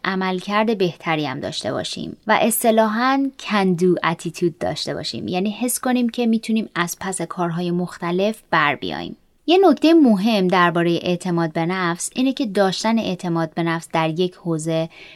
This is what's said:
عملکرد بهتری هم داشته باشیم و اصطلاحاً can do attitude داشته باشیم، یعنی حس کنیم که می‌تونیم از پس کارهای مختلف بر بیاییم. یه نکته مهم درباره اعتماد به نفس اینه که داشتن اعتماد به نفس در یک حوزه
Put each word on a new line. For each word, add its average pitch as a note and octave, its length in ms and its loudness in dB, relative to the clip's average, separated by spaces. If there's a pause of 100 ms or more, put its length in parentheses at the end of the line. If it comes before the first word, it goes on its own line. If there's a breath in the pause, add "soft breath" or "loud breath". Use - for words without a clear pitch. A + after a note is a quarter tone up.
عملکرد F#3+ 760 0
بهتری D#3+ 480 -2
هم C3+ 140 -6
داشته - 320 -6
باشیم - 440 -6 (100)
و G#3 160 4
اصطلاحاً A#3 880 2 (120)
can F#3+ 380 2
do F3+ 300 2
attitude E3+ 500 -4
داشته D#3 340 -4
باشیم، - 340 -8
یعنی F#3 220 -2
حس A#3 300 -4
کنیم B3 280 0
که A#3+ 180 -2
می‌تونیم A3+ 480 0
از E3+ 260 -4
پس F#3+ 220 -6
کارهای E3+ 480 -4
مختلف F3+ 800 -2
بر D3 240 2
بیاییم. E2 420 -8 (300)
یه E4+ 120 6 (100)
نکته D#4 260 6
مهم G#3+ 540 4
درباره E3+ 540 2
اعتماد E3+ 500 -2
به E3 140 -2
نفس F3+ 480 -4
اینه C4 180 0
که C4+ 140 -4
داشتن G3+ 520 0
اعتماد F3 560 -2
به F3 80 -2
نفس E3 300 -2
در D#3+ 280 0
یک F#3 140 -2
حوزه D#3+ 540 -2 (280 loud breath)